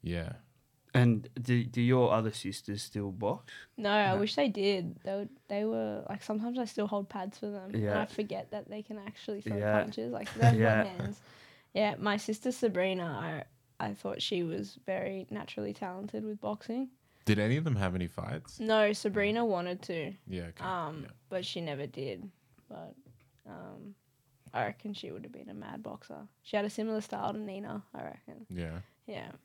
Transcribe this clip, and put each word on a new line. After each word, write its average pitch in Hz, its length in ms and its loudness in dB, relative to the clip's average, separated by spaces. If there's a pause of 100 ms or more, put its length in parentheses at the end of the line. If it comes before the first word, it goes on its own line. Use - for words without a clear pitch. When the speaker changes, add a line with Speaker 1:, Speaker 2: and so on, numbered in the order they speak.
Speaker 1:
yeah. 85 300 -2 (600)
Speaker 2:
And 120 340 8 (120)
do, 120 240 4
do 120 180 -2
your 123 300 8
other 110 200 4
sisters 101 500 -6
still 101 300 -4
box? 113 400 -2 (240)
Speaker 3:
No, 208 160 0
I 208 220 6
Speaker 2:
No. 202 60 2
Speaker 3:
wish 214 160 0
they 285 120 6
did. 196 560 2
They 196 100 -2
would, 202 140 -4 (200)
they 202 180 0
were, 220 420 0
like, 202 140 -6
sometimes 226 360 -2
I 254 60 0
still 214 240 -2
hold 202 220 -2
pads 196 280 -6
for 214 120 -6
them, 202 240 -8
and - 80 2
Speaker 2:
Yeah. 208 180 4
Speaker 3:
I 220 60 0
forget - 460 -6
that - 180 -8
they 214 120 -8
can 214 160 -10
actually 208 440 -8
throw 208 160 -2
Speaker 2:
Yeah. 208 240 4
Speaker 3:
punches. 208 300 -4
Like, - 220 -6
they 117 120 8
have 120 120 10
Speaker 2:
Yeah. 110 260 8
Speaker 3:
got - 20 -2 (120)
hands. 98 220 -4 (540)
Yeah, 208 220 4
my 202 200 0
sister 220 340 -2
Sabrina, 185 540 2 (760)
I, - 100 -2
I - 60 -2
thought - 260 -6
she 180 220 0
was 180 420 -4
very 190 460 -2
naturally 208 420 -6
talented 208 520 -6
with 214 160 -6
boxing. 226 500 -4 (340)
Speaker 1:
Did 104 140 4
any 110 180 4
of 156 60 0
them 147 140 2
have 95 180 2
any 90 140 0
fights? - 500 -8
Speaker 3:
No, 214 340 4
Sabrina 208 520 2
wanted 180 380 0
to. 165 300 -4 (140)
Speaker 1:
Yeah, 90 220 -4
okay. - 160 -12
Speaker 3:
Um, 165 400 -4
Speaker 1:
Yeah. - 60 -16 (180)
Speaker 3:
but 185 180 -4
she - 140 -4
never 147 260 -4
did. 131 420 -6 (400)
But, - 280 -14 (500)
um, 196 480 -16 (580)
I 120 120 0
reckon 208 280 -6
she - 200 -10
would 85 100 -10
have - 100 -14
been - 180 -14
a - 40 -12
mad 208 300 -12
boxer. - 420 -12 (160)
She - 140 -4
had 202 80 2
a 208 60 -2
similar 214 300 -2
style - 320 -4
to 220 60 -4
Nina, 202 460 -8 (100)
I - 80 -8
reckon. - 480 -14
Speaker 1:
Yeah. 85 300 -4 (260)
Speaker 3:
Yeah. - 240 -10 (140)